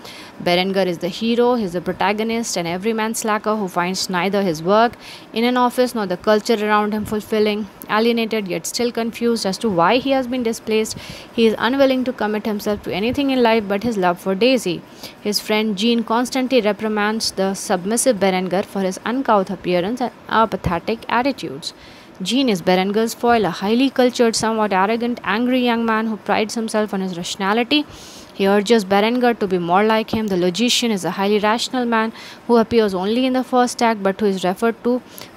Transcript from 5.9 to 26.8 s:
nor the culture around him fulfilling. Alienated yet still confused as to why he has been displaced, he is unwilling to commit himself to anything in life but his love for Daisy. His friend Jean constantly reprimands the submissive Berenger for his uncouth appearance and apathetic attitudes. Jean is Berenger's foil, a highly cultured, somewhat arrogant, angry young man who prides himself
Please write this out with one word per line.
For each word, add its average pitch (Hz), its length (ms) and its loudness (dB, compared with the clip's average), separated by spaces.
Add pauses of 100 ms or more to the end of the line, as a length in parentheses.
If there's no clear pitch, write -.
nor 220 120 -2
the 180 100 -2
culture 214 500 2
around 208 280 2
him 214 100 -2
fulfilling. 214 640 -2 (220)
Alienated 220 580 0
yet 170 180 -6
still 240 260 -2
confused 233 540 -2
as 190 120 0
to 226 120 -2
why 180 280 4
he 269 140 0
has 269 160 0
been 254 160 -4
displaced, 220 540 -2 (360)
he 226 140 4
is 214 100 4
unwilling 262 480 2
to 254 80 -4
commit 214 320 -4
himself 208 380 -4
to - 100 -6
anything 254 380 -2
in 254 120 2
life 226 240 4
but 202 160 -2
his 233 140 -2
love 180 200 2
for 190 180 -2
Daisy. 190 460 2 (380)
His 208 220 -4
friend 214 360 0
Jean 233 260 2
constantly 247 580 0
reprimands 214 720 -2
the 190 220 0
submissive 202 640 0
Berenger 185 440 0
for - 180 -6
his 185 220 -2
uncouth 220 460 0
appearance 180 500 -2
and 240 120 -4 (180)
apathetic 208 720 0 (100)
attitudes. 220 640 -4 (480)
Jean 240 280 0
is 185 120 0
Berenger's 196 520 2
foil, 233 320 2
a 165 40 0
highly 226 400 0
cultured, 247 460 2
somewhat 220 380 0
arrogant, 226 500 0
angry 247 400 0
young 233 220 2
man 226 220 0
who 220 100 -4
prides 208 380 -2
himself 214 380 -2